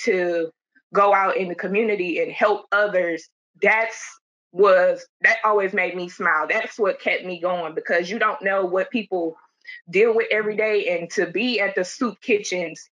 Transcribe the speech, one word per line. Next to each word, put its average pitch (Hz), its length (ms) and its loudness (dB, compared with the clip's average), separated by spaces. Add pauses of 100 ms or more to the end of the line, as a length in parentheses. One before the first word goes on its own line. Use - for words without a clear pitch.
to 175 460 0 (420)
go 202 220 4
out 190 240 2
in 185 100 -2
the 175 60 -8
community 196 680 -2
and 160 100 -2
help - 420 0
others, 180 540 0 (360)
that's 220 360 0 (520)
was, 185 560 4 (140)
that 226 240 4
always 208 300 2
made 180 200 -2
me 180 140 -6
smile. 165 400 0
That's 220 300 -4
what 202 220 0
kept - 220 -2
me 180 160 -8
going, 170 360 -4
because 175 340 -2
you 214 100 -6
don't 214 220 0
know 196 240 0
what 185 260 -2
people 180 460 -4 (540)
deal 214 260 4
with 226 160 2
every 214 240 0
day. 208 420 0
And 170 120 -8
to 190 160 0
be 214 340 -2
at 202 140 -2
the 180 100 -2
soup 214 380 -6
kitchens, 180 680 -4